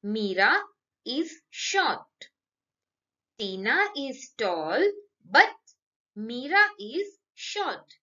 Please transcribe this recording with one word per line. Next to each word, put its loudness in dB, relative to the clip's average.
Meera 2
is -6
short. -2
Tina -2
is -10
tall, 0
but 8
Meera 0
is -8
short. -6